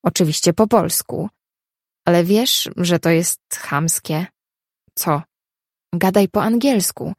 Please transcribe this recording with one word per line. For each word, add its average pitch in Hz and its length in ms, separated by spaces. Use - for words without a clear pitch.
Oczywiście 170 500
po 220 140
polsku. 175 600
„Ale 175 180
wiesz, 214 540
że 175 220
to 165 100
jest 165 320
chamskie”. 156 720
Co? 156 260
„Gadaj 190 340
po - 160
angielsku. 226 760